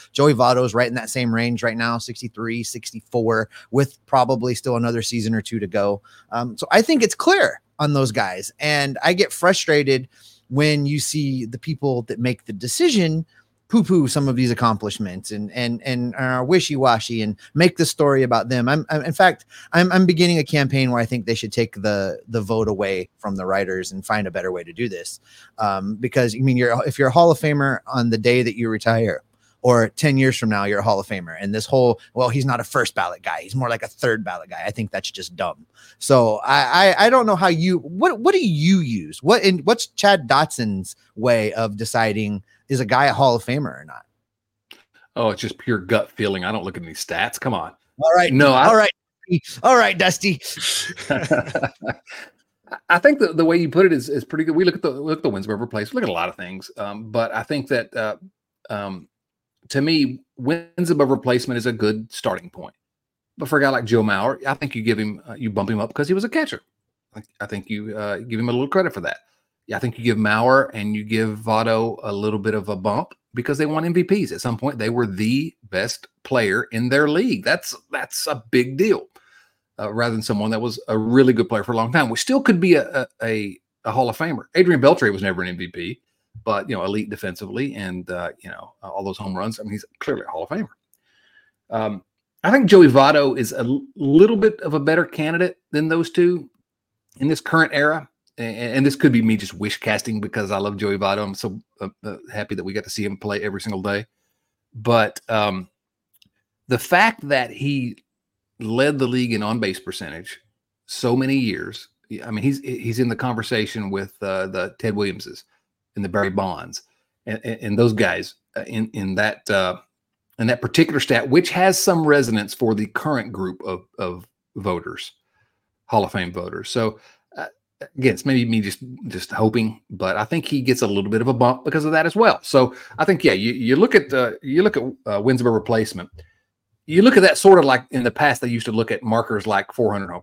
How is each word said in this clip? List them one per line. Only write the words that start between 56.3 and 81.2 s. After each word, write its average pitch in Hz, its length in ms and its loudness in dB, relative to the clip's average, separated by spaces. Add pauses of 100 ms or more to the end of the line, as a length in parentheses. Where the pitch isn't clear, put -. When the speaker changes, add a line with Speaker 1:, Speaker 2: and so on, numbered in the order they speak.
Speaker 2:
things. 92 420 -14
Um, 104 320 -10
but 113 240 -2
I 110 80 -4
think 139 280 -6
that, 117 260 -4
uh, 107 220 -4 (520)
um, 98 380 -10 (600)
to 135 120 0
me, 143 380 0 (180)
wins 170 540 -2
above 143 180 4
replacement 127 480 0
is 113 80 -4
a 117 80 0
good 110 400 -2
starting 90 380 -6
point. - 240 -20 (600)
But 143 140 -10
for 151 80 2
a 139 40 2
guy 139 80 4
like 123 160 -2
Joe 113 180 4
Mauer, 107 420 -2
I 135 80 -2
think 139 220 -8
you 113 80 -6
give 110 160 0
him, 107 280 -8
uh, 117 60 -14
you 113 160 -6
bump 101 220 -2
him 107 80 0
up 113 120 -4
'cause 147 160 -4
he 180 60 0
was 196 100 0
a 233 60 -6
catcher. 311 320 -4 (540)
I, 107 80 -16 (180)
I 104 60 -8
think 101 200 -10
you, 107 300 -8
uh, 104 220 -6
give 113 200 -6
him 120 100 -2
a - 20 -2
little 127 160 -2
credit 175 260 0
for 95 80 -10
that. 76 160 -6 (480)
Yeah, 107 120 -8
I - 20 -10
think 120 180 -4
you 120 60 -10
give 113 160 2
Mauer 113 560 4
and 107 200 -4
you 107 80 -4
give 110 360 -2
Votto 113 640 0
a 104 100 -6
little 107 240 -2
bit 104 160 -2
of 101 160 -6
a 104 60 -6
bump 104 400 -4 (180)
because 123 240 -2
they 156 80 0
won 156 200 -2
M 170 100 -2
V 180 80 4
Ps. 190 280 0
At - 100 -10
some 117 140 -2
point, 131 220 -4
they 110 140 -2
were 120 160 0
the 113 440 -2 (200)
best 98 360 -6 (160)
player 117 480 0
in 117 180 -2
their 143 200 4
league. 165 340 0
That's, - 320 -2 (160)
that's - 360 -8
a 139 240 -6
big 131 260 2
deal, 196 300 2 (720)
uh, 107 120 -6
rather 117 220 0
than 110 80 -2
someone 110 300 -2
that 110 100 -2
was 117 260 -6
a 113 80 -2
really 123 380 6